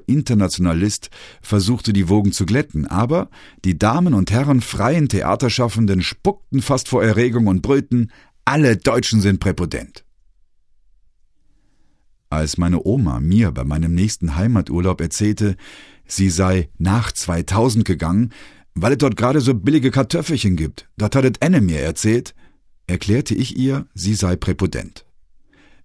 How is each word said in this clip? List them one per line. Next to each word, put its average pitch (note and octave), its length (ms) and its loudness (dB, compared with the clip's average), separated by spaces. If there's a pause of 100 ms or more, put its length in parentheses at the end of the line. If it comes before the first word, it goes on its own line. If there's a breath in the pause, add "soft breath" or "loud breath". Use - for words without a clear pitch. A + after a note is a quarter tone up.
Internationalist G2 1040 0 (320 loud breath)
versuchte, G#2+ 500 0
die G2 160 2
Wogen G2+ 260 4
zu F#2+ 120 -2
glätten, F#2+ 400 -2
aber B2 460 -2 (320 loud breath)
die F2+ 160 0
Damen C#3+ 340 2
und F#2+ 160 2
Herren B2+ 320 2
freien C#3 480 0
Theaterschaffenden G#2+ 920 0
spuckten - 580 -4
fast - 280 -2
vor A2 140 2
Erregung A2+ 440 2
und F#2 160 2
brüllten: B2 480 0 (320 loud breath)
„Alle C3 340 2
Deutschen A2+ 440 0
sind G2 180 2
präpotent.“ E2+ 680 -6 (2250)
Als D#2 300 -4
meine E2+ 260 0
Oma F#2 360 0
mir F#2 320 2
bei B1 100 -6
meinem D#2+ 320 -2
nächsten F2 400 -2
Heimaturlaub F2+ 680 0
erzählte, G#2 540 -2 (500 loud breath)
sie G2 240 0
sei F#2 480 0
nach G#2 340 0
zweitausend G#2 720 0
gegangen, F#2 480 0 (420 loud breath)
weil F#2+ 160 0
es C3+ 80 0
dort C3+ 160 2
gerade C3 260 2
so B2 140 2
billige C3+ 340 2
Kartoffelchen C3+ 680 0
gibt. - 380 -6
„Das G#2 200 -2
hat C3+ 80 4
das B2+ 160 2
Enne F3 220 4
mir D#2+ 180 2
erzählt“, A2 560 -2 (500 soft breath)
erklärte G#2+ 480 -2
ich A#2 240 -4
ihr, C3+ 380 -2
sie F#2+ 180 -2
sei F#2 220 0
präpotent. - 720 -6 (760 soft breath)